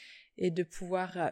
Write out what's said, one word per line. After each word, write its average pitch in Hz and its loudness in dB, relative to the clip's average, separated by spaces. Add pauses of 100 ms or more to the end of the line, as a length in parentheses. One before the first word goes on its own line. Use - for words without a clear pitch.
(380)
et 185 4
de 175 2
pouvoir, 180 -2
euh, 165 4